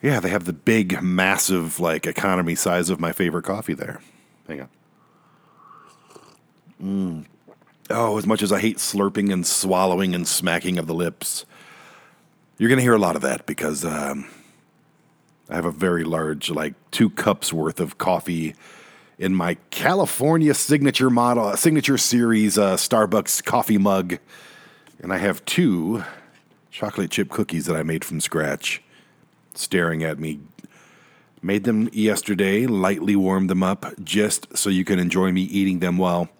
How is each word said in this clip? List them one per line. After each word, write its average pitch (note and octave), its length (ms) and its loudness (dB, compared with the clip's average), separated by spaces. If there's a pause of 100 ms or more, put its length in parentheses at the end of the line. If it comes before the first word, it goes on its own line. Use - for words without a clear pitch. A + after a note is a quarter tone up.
Yeah, B2+ 200 0
they F2+ 80 -2
have F#2 160 -2
the F2 80 -6
big, F2+ 500 2
massive, F#2 760 0
like, E2 260 0
economy F2 480 0
size F2 340 0
of F2+ 120 -2
my E2 100 -2
favorite F2 320 -2
coffee G#2 320 -4
there. - 260 -10 (460)
Hang D2 140 -12
on. C2 80 -16 (2000)
Mm. F#2 440 -4 (640)
Oh, A2+ 300 0
as G2 80 -4
much G#2 160 2
as G2+ 80 0
I G2+ 80 2
hate G#2+ 200 0
slurping G2+ 540 0
and F2+ 140 0
swallowing F#2 680 2
and F2 140 -2
smacking F2 500 -2
of D#2+ 120 -4
the E2 60 -4
lips, - 520 -6 (1120)
you're A2+ 100 2
gonna C3 140 6
hear B2+ 120 6
a A2 40 6
lot F2 160 2
of D2 80 -4
that C2+ 240 -2
because, D2+ 380 -4
um, C#2+ 420 -6 (1200)
I C#2+ 60 -12
have E2+ 100 -4
a E2+ 60 0
very E2+ 320 0
large, D#2+ 480 -4
like, D#2 240 -4 (160)
two A2+ 180 2
cups - 440 -2
worth D#2+ 260 -2
of E2+ 180 -4
coffee E2 600 -2 (640)
in F#2+ 160 0
my F2+ 200 0 (140)
California D#3+ 840 2
signature C#3 580 2
model, A#2+ 460 2
signature D3+ 400 2
series, A2+ 600 2
uh, G2 160 4
Starbucks G#2 720 0
coffee A#2 340 0
mug. F#2+ 400 0 (800)
And F2+ 140 -6
I F#2+ 60 -2
have G2 260 -2
two G#2 580 0 (680)
chocolate G2+ 400 -4
chip - 180 -2
cookies E2+ 360 -4
that E2+ 100 0
I D#2 80 -2
made D#2+ 200 -4
from D#2+ 160 -8
scratch - 640 -4 (720)
staring E2+ 480 -2
at D#2 160 -4
me. D2+ 220 -8 (1000)
Made G2 220 0
them A2 300 2
yesterday, G#2 720 2
lightly G2+ 480 0
warmed F#2+ 340 2
them F#2 140 2
up F#2+ 400 -2
just G#2 560 -2
so - 100 0
you F#2 160 2
can F#2+ 140 0
enjoy F#2 320 2
me F#2 120 0
eating F#2+ 360 0
them F2+ 180 0
while F2 320 0 (120)